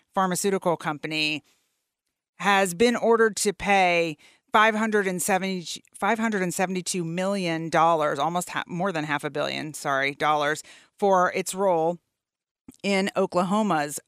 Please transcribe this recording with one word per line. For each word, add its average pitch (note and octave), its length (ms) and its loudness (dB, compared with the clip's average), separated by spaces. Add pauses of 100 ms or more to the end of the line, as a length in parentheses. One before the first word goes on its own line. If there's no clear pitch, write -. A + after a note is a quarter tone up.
(140)
pharmaceutical F#3 600 0
company, D#3 680 -4 (1000)
has G3 340 2
been A#3 220 2
ordered A3 400 2
to G#3 160 -2
pay F3 640 2 (360)
five A3 220 6
hundred G#3+ 320 0
and F3+ 160 -2
seventy, F#3+ 640 -2 (100)
five G#3+ 240 0
hundred A3 240 -2
and F3 100 -2
seventy-two F3+ 520 -4
million E3+ 680 -2
dollars, D#3 480 4
almost E3+ 320 -2
ha-, - 160 -6
more F#3 240 -4
than D#3 140 -4
half D3 180 -4
a D3+ 80 -6
billion, C#3 420 -4
sorry, C#3 440 -2
dollars D3+ 480 0 (340)
for F#3 340 4
its F#3 220 -4
role F3 460 0 (840)
in G3 340 0
Oklahoma's F3+ 920 0